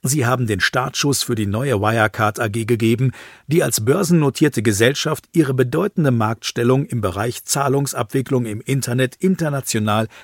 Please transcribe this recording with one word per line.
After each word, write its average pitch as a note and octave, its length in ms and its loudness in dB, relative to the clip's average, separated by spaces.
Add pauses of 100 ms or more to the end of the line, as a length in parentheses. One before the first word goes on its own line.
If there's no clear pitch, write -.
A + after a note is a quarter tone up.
Sie C3 220 0
haben B2 200 0
den G#2 140 0
Startschuss C3+ 640 0
für - 120 -2
die G#2 120 -2
neue A2+ 340 0
Wirecard A2 580 0
A A#2 100 -2
G A2 160 -4
gegeben, A#2 480 2 (340)
die D#3+ 160 2
als C3+ 200 -2
börsennotierte D3+ 760 2
Gesellschaft A#2 720 0
ihre C3+ 220 2
bedeutende C#3 580 0
Marktstellung A#2+ 760 0
im A#2+ 160 -4
Bereich G2+ 440 -4
Zahlungsabwicklung C3+ 1000 -2
im G#2+ 160 -8
Internet B2+ 540 -2
international B2 920 0 (160)